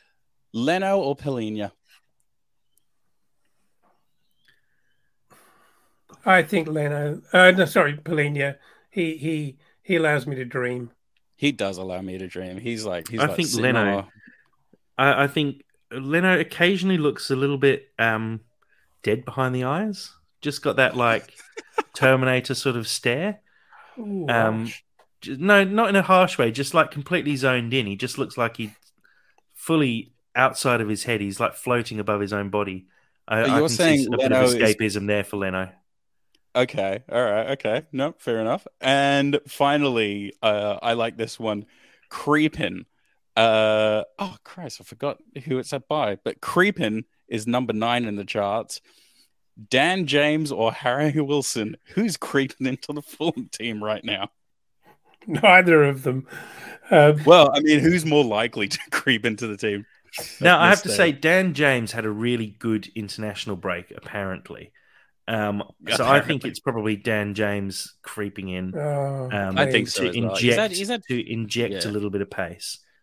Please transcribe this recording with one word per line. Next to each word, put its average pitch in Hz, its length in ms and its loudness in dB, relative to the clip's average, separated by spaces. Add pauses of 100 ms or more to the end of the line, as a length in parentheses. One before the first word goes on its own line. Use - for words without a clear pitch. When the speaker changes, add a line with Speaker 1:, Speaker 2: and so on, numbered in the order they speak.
(520)
Speaker 1:
Leno 185 460 0
or 139 180 -2
Palhinha? 110 560 -6 (4000)
Speaker 2:
I 185 180 4
think 165 260 -2
Leno. 147 540 -4 (100)
Uh, 185 200 10
no, 185 120 4
sorry, 147 320 2
Palhinha. 147 600 -2 (340)
He, 160 260 -4
he, 151 400 -6 (260)
he 180 140 0
allows 147 300 2
me 139 100 -6
to 131 80 -8
dream. 123 460 -6 (460)
Speaker 1:
He 143 160 0
does 98 260 -4
allow 92 240 -8
me 92 160 -10
to 92 80 -10
dream. 92 320 -12
He's 117 260 -8
like, 90 240 -6
he's 117 120 -4
Speaker 3:
I 147 60 2
Speaker 1:
like 175 100 -2
Speaker 3:
think 170 120 -2
Speaker 1:
sitting 120 160 -2
Speaker 3:
Leno. 123 160 2
Speaker 1:
on 101 80 2
a 98 200 -4 (920)
Speaker 3:
I, 135 260 4
I - 20 0
think 139 360 -4 (280)
Leno 160 480 0
occasionally 175 600 0
looks 147 320 0
a 135 60 0
little 139 200 0
bit, 135 320 2 (100)
um, 110 420 -2 (600)
dead 117 220 -2
behind 127 300 -2
the 127 100 -4
eyes. 190 480 -6 (300)
Just 143 200 -6
got 127 140 -2
that, 131 200 2
like, 117 360 0 (320)
Speaker 1:
<laughs> - 300 -6
Speaker 3:
Terminator 131 600 2
sort 120 220 -2
of 117 100 -6
stare. 165 540 -4 (580)
Speaker 2:
Ooh, 202 300 -8
Speaker 3:
Um, 113 300 2
Speaker 2:
harsh. 113 240 -10 (400)
Speaker 3:
j-, 131 160 -10
no, 196 260 4
not 208 240 0
in 196 80 2
a 196 60 4
harsh 185 340 4
way. 117 140 2
Just, 135 240 -4
like, 156 160 4
completely 147 460 -4
zoned 123 360 0
in. 127 140 0
He 101 100 -6
just 123 220 -8
looks 123 180 -6
like 117 220 -2
he 107 140 -10 (800)
fully 139 580 0 (240)
outside 127 460 2
of 107 60 -4
his 104 160 -4
head. 113 180 -2
He's, 98 180 -6
like, - 140 -2
floating 117 460 -4
above 104 200 -2
his 101 140 -4
own 101 160 -4
body. 98 360 -6 (400)
I, 110 160 0
Speaker 1:
But 120 80 2
Speaker 3:
I - 80 2
Speaker 1:
you're - 20 4
Speaker 3:
can 156 100 2
see 117 60 -2
Speaker 1:
saying 151 360 4
Speaker 3:
a 120 60 -2
bit 131 140 2
of - 0 -
Speaker 1:
Leno 131 120 4
is 123 100 4 (220)
Speaker 3:
escapism 101 300 -2
there 104 180 0
for - 140 -8
Leno. 95 320 -4 (840)
Speaker 1:
Okay, 107 520 -2
all 123 140 0
right, 110 280 0
okay. 139 320 -2 (100)
No, 143 260 -4
fair 113 220 -4
enough. 120 260 -2 (140)
And 139 640 2
finally, 117 960 0
uh, 104 400 0
I 117 120 0
like 113 220 -4
this 113 220 -8
one. 104 280 -6 (440)
Creepin'. 143 760 0 (500)
Uh, 107 680 4 (160)
oh, 190 240 -8
Christ, - 380 -16
I - 40 -20
forgot 135 340 -10 (260)
who 135 140 -4
it's 123 140 -8
up 135 140 -8
by. 120 300 -2
But - 240 -8
Creepin' 147 640 0 (240)
is 110 180 -6
number 123 260 0
nine 117 320 0
in 104 120 -6
the 101 80 -8
charts. 104 560 -4 (880)
Dan 165 400 2
James 147 420 2
or 113 220 0
Harry 135 480 0
Wilson? 135 560 -2 (180)
Who's 202 220 0
creeping 135 500 -2
into 135 280 -6
the 147 80 -10
Fulham 151 500 -6
team 110 320 -8
right 107 200 -4
now? 101 260 -6 (960)
Speaker 2:
Neither 170 560 8
of 139 180 0
them. 131 240 -4 (640)
Um, 151 340 8
Speaker 1:
Well, 156 300 10
I - 60 2
mean, 151 180 6
who's 160 260 4
more 147 200 4
likely 110 420 0
to - 180 -6
<laughs> - 60 -20
creep 117 340 0
into 113 220 -4
the 104 100 -8
team? 101 300 -4 (540)
Speaker 3:
Now, 170 180 8
I 170 120 6
have 202 120 4
to 185 60 -8
Speaker 1:
Let's - 80 -4
Speaker 3:
say, 175 160 4
Dan 170 420 2
James 131 380 2
had 113 140 -6
a 107 40 -2
really 113 480 -2
good 110 380 -2
international 107 580 -8
break, 90 420 -8
apparently. - 760 -10 (560)
Um, 104 340 -2 (320)
so 117 100 0
I 135 140 6
think 147 240 -2
Speaker 1:
Apparently. 127 80 -8
Speaker 3:
it's - 80 -10
probably 110 380 -2
Dan 104 380 -2
James 101 680 -4
creeping 101 460 -10
in, 92 260 -8
Speaker 2:
Oh, 139 560 -4
Speaker 3:
um, 98 260 -2
Speaker 1:
I 139 140 2
think 117 160 0
Speaker 2:
please. - 80 -8
Speaker 1:
so - 100 -4
Speaker 3:
to 120 40 0
Speaker 1:
as - 80 -6
well. 117 180 -2
Speaker 3:
inject, 98 160 -2
Speaker 1:
Is 117 60 4
that, 214 160 0
is 196 160 -6
that 233 200 -6
Speaker 3:
to 123 240 -6
inject 110 520 -4
a 110 40 -4
Speaker 1:
Yeah. 104 40 -6
Speaker 3:
little 104 180 -4
bit 98 120 -4
of 95 80 -10
pace. - 480 -10 (240)